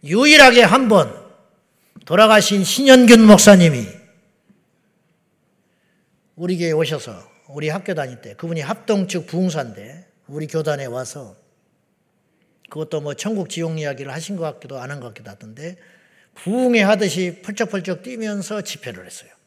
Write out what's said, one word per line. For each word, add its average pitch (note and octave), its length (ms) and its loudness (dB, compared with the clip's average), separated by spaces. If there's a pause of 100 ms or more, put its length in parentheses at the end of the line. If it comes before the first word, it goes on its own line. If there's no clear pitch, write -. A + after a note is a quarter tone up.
유일하게 B3 600 6
한 A3+ 260 2
번 E3 340 0 (800)
돌아가신 G3+ 600 2
신현균 B3 600 6
목사님이 F3 640 6 (2500)
우리 F3+ 220 -6
교회에 E3 160 -4
오셔서 C#3+ 580 -8 (160)
우리 D3 220 -10
학교 F#3 240 -10
다닐 C3 260 -10
때, G#2 140 -20
그분이 E3 260 -10
합동 G3 480 -6
측 F3 200 -10
부흥사인데 D3+ 840 -10 (160)
우리 D3+ 200 -14
교단에 D3 380 -8
와서 B2 520 -16 (1300)
그것도 D#3 300 -10
뭐 C#3+ 140 -10
천국 G3 360 -8
지옥 E3 300 -8
이야기를 C#3 320 -10
하신 D#3+ 240 -12
것 E3+ 80 -10
같기도 C#3+ 380 -14
안 C3 100 -14
한 C#3+ 80 -14
것 B2 80 -18
같기도 G#2+ 240 -20
하던데 B2 460 -20 (580)
부흥회 A#3+ 460 -2
하듯이 F#3 640 -2
펄쩍펄쩍 G3 600 -8
뛰면서 G#3+ 580 -12
집회를 F#2 440 -16
했어요. - 240 -20 (180)